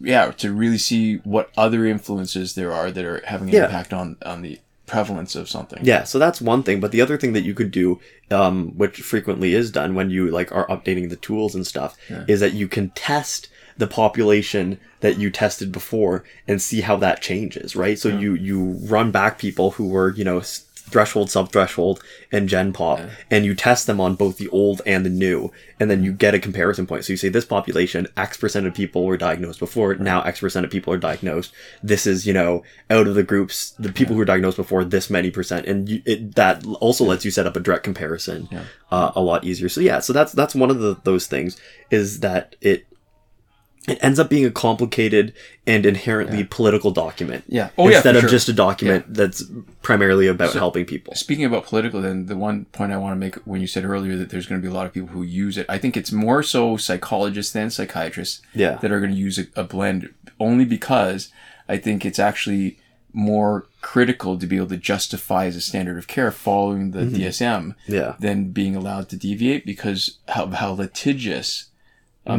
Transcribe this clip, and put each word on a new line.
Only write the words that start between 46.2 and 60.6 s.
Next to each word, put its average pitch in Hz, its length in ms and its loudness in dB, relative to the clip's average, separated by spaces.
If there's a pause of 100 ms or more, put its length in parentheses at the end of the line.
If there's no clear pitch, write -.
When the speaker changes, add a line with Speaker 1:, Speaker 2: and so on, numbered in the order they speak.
Speaker 1:
Yeah. 98 100 0
Speaker 2:
political 107 440 4
document. 80 560 -4
Speaker 1:
Yeah. 110 280 -2
Oh, 180 120 8
yeah, 214 80 10
Speaker 2:
Instead 135 160 8
Speaker 1:
for 120 60 8
Speaker 2:
of 117 40 8
Speaker 1:
sure. 117 80 4
Speaker 2:
just 120 180 4
a 120 40 2
document 98 560 2
Speaker 1:
Yeah. 113 80 -12
Speaker 2:
that's 101 260 0 (400)
primarily 98 460 4
about 90 240 2
Speaker 1:
So, - 80 -2
Speaker 2:
helping 95 240 0
people. - 320 -10
Speaker 1:
speaking 147 280 -2
about 117 220 -2
political, 110 340 -2
then, 95 260 -4
the 98 100 -6
one 104 300 -4
point 101 260 -6
I 98 40 -2
wanna 98 200 -4
make, 95 180 -6 (100)
when 95 160 -4
you 92 60 -2
said 92 180 -4
earlier 95 340 -2
that 92 120 -6
there's 92 160 -8
gonna 95 140 -4
be 92 80 -6
a 92 40 -8
lot 92 140 -6
of 90 60 -12
people 92 160 -8
who 90 160 -8
use 95 340 -4
it, 92 100 -6
I 101 100 -4
think 123 180 -2
it's 104 160 -6
more 117 320 2
so 117 320 0
psychologists 101 760 -4
than 107 180 -4
psychiatrists 87 720 -6 (140)
Speaker 2:
Yeah. 92 280 2
Speaker 1:
that 104 100 0
are 101 80 2
gonna 98 160 0
use 95 240 -2
a, 87 60 -6 (100)
a 101 80 -4
blend, 95 460 -4 (280)
only 120 260 4